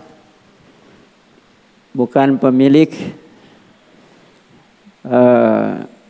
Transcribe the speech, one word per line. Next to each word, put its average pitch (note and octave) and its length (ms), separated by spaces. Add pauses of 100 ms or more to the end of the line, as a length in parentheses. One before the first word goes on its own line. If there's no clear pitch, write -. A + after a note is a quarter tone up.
(1900)
bukan C3+ 480
pemilik, C#3 480 (2250)
eh, A#2 800 (260)